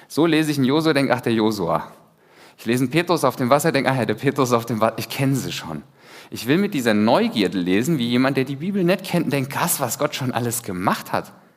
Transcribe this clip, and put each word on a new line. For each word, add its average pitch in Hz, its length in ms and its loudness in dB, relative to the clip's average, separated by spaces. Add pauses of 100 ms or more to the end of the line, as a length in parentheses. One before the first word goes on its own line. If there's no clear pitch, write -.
So 160 200 2
lese 151 240 2
ich 139 80 -2
in 131 40 2
Josua, 151 300 2
denke, 139 180 2
"Ach, 123 100 0
der 120 120 0
Josua." 101 580 0 (640)
Ich - 80 -20
lese 127 200 0
in 127 40 -4
Petrus 160 340 0
auf 131 120 2
dem 123 140 -2
Wasser, 151 220 4
denke, 135 200 0
"Ach 131 60 0
ja, 117 80 0
der 104 100 0
Petrus 131 380 0
auf 117 120 2
dem 110 160 -2
Wasser, 113 160 2
ich 117 120 -8
kenne 139 260 0
sie 90 160 -4
schon." 76 320 -10 (480)
Ich 107 160 -8
will 147 100 4
mit 202 160 0
dieser 117 200 2
Neugierde 107 640 2
lesen, 104 400 2
wie 120 100 -2
jemand, 131 300 2
der 131 80 0
die 139 100 -6
Bibel 190 280 -2
nicht 180 200 0
kennt 170 220 -2
und 131 80 -2
denkt, 135 180 -2
"Krass, 165 280 -2
was 120 200 -4
Gott 147 160 -2
schon 127 160 -4
alles 120 320 -4
gemacht 90 480 -4
hat." 95 200 -4 (260)